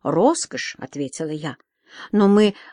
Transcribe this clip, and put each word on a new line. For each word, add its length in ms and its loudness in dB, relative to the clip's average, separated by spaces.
роскошь", — 760 -2
ответила 500 -10
я, 280 -10
"но 160 4
мы 280 4